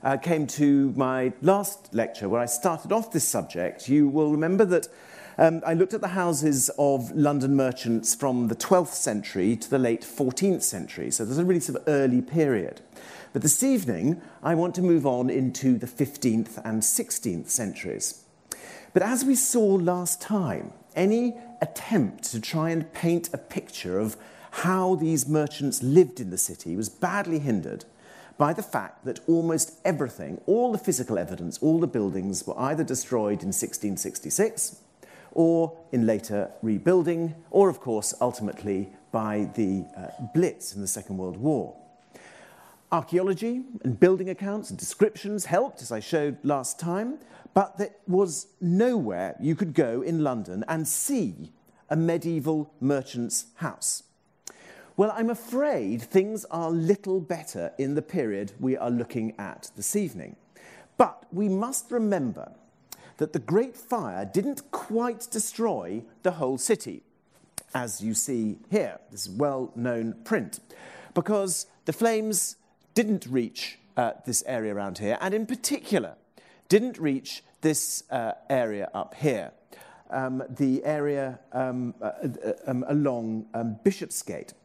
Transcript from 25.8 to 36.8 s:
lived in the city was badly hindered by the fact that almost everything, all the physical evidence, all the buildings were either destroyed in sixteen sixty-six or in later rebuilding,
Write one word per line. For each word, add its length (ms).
lived 380
in 100
the 80
city 380
was 140
badly 500
hindered 460
by 160
the 80
fact 440
that 220
almost 560
everything, 600
all 260
the 60
physical 400
evidence, 400
all 220
the 80
buildings 580
were 140
either 240
destroyed 580
in 100
sixteen 460
sixty-six 800
or 440
in 140
later 460
rebuilding, 720